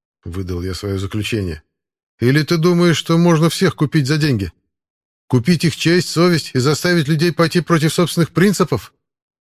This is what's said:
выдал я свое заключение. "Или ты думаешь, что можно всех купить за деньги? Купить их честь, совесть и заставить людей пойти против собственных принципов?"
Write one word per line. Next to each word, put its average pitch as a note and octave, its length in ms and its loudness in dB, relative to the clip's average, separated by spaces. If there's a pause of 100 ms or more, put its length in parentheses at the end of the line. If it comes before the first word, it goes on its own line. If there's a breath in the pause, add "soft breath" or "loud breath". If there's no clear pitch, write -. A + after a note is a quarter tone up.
(240)
выдал F2 380 -8
я F#2 120 -6
свое G2 240 -6
заключение. G2 640 -6 (600)
"Или C3 200 4
ты D#3+ 140 -2
думаешь, F3 400 2
что - 220 0
можно E3+ 320 2
всех E3+ 260 -2
купить D3 320 0
за D3+ 100 0
деньги? B2 360 -2 (720)
Купить D3+ 380 0
их D#3+ 100 -2
честь, E3+ 320 0
совесть E3+ 460 0
и B2+ 60 -2
заставить D3+ 500 0
людей E3 240 0
пойти E3+ 260 0
против D#3+ 340 0
собственных E3+ 380 0
принципов?" E3+ 640 0 (640)